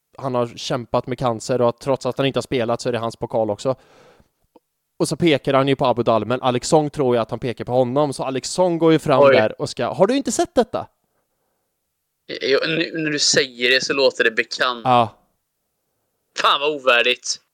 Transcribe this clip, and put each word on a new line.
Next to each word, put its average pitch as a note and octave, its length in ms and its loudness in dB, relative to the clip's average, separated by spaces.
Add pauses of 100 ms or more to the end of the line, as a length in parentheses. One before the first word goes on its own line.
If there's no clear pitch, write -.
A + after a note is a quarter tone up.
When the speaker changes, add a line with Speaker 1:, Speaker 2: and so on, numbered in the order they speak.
(180)
Speaker 1:
han C3 160 -6
har B2 120 0
kämpat B2 600 -6
med B2+ 120 -8
cancer B2 420 -2
och A#2+ 80 4
att - 120 -4
trots C3 260 -4
att B2 120 -6
han C3+ 80 0
inte C3+ 100 -2
har A#2+ 60 -2
spelat A#2 380 -2
så - 80 -6
är B2 40 -2
det A2+ 60 -2
hans A2+ 180 -6
pokal A2+ 340 -2
också. A#2 240 -2 (1200)
Och D#3+ 100 -2
så D#3 80 -6
pekar D3 380 2
han C3+ 140 4
ju C3+ 80 2
på C#3+ 100 -2
Abidal, A2+ 400 2
men B2 160 -2
Alex B2 260 -2
Song D3+ 220 2
tror B2+ 260 0
ju A#2 60 2
att - 80 -6
han A#2 80 -8
pekar A#2 260 -8
på A#2 80 -8
honom, C3 400 0
så C#3 120 -8
Alex C3 260 -6
Song F3 280 0
går D#3+ 140 4
ju D#3 60 4
fram C#3+ 240 4
Speaker 2:
Oj. C#3 140 8
Speaker 1:
där A2 240 0
och C#3+ 100 -6
ska... A#2+ 160 -6
Har D#3 200 2
du B3+ 100 0
inte C4 160 -4
sett - 220 -2
detta? A3 320 -2 (1600)
Speaker 2:
Jo, C3 240 2
nu, D#3+ 280 -2
när D#3 160 -4
du D3 80 -4
säger B2 520 0
det C3 140 2
så - 80 -4
låter C3+ 320 2
det A#2 60 2
bekant. A#2+ 540 -4
Speaker 1:
Ja. A#2+ 340 2 (1200)
Speaker 2:
Fan E3+ 220 0
vad D3 140 0
ovärdigt. B2 600 0 (180)